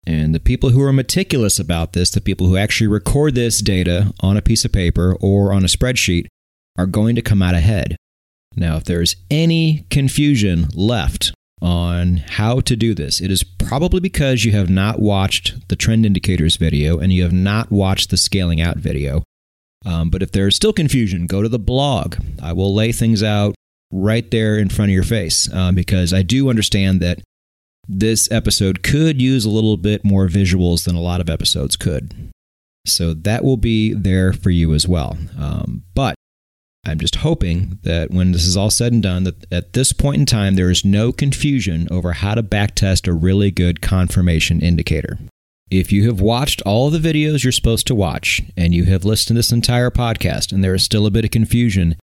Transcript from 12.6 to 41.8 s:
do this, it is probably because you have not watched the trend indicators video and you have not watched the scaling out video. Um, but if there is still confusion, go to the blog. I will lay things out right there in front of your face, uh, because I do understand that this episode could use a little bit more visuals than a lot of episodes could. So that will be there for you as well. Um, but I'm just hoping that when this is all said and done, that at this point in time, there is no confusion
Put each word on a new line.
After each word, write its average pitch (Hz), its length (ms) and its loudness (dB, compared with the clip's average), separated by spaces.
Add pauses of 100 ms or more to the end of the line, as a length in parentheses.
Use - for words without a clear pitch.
do 113 180 0
this, 76 280 -4
it 95 100 -4
is 92 120 -2
probably 175 580 -2
because 135 440 0
you 113 60 2
have 101 180 2
not 95 300 0
watched 98 680 -2
the - 60 -2
trend 113 300 2
indicators 90 520 0
video 78 420 0
and 90 120 2
you 90 120 2
have 87 100 0
not 101 380 0
watched 95 400 0
the 90 60 0
scaling 87 440 0
out 82 160 -2
video. 71 460 -4 (640)
Um, 82 220 -2
but 92 140 -2
if 87 80 -6
there 98 160 0
is 101 80 0
still 214 180 0
confusion, 107 540 0
go 95 160 -2
to 113 60 -2
the 117 100 -2
blog. 123 560 -2 (260)
I - 120 -6
will 95 200 0
lay 110 180 0
things 113 300 0
out 104 320 0 (380)
right 107 400 0
there 110 260 2
in 104 120 2
front 101 200 0
of 98 60 2
your 95 80 2
face, 92 500 -2
uh, 92 200 0
because 90 380 0
I 95 120 2
do 131 260 2
understand 98 520 0
that 87 200 -2 (640)
this 104 440 0
episode 101 500 0
could 151 400 2
use 127 240 2
a 107 60 0
little 107 260 2
bit 101 260 -2
more 98 240 4
visuals 90 580 2
than 87 100 0
a 85 60 -2
lot 90 200 -4
of 82 80 -4
episodes 78 460 -2
could. - 560 -6 (560)
So 85 260 0
that 101 300 -2
will 135 140 2
be 110 360 0
there 92 400 2
for - 160 -2
you 82 240 2
as 78 140 2
well. 82 320 -2 (180)
Um, 71 460 -6 (100)
but 131 220 -2 (680)
I'm 78 160 -4
just 80 180 -2
hoping 92 640 -2
that 85 260 -2
when 90 220 2
this 85 160 2
is 90 100 0
all 101 140 0
said 120 200 0
and 113 120 2
done, 92 220 -2
that 90 280 -6
at - 200 -6
this 135 200 0
point 143 260 0
in 143 60 2
time, 101 300 2
there 90 160 4
is 90 120 0
no 104 280 2
confusion 123 800 -2